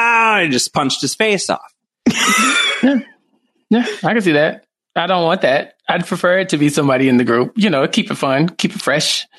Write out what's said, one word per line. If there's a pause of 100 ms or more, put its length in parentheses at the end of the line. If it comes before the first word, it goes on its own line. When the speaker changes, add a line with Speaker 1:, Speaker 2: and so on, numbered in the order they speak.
(420)
Speaker 1:
and
just
punched
his
face
off. (340)
Speaker 2:
<laughs> (720)
Yeah. (720)
Yeah, (200)
I
can
see
that. (300)
I
don't
want
that. (140)
I'd
prefer
it
to
be
somebody
in
the
group.
You
know,
keep
it
fun,
keep
it
fresh. (120)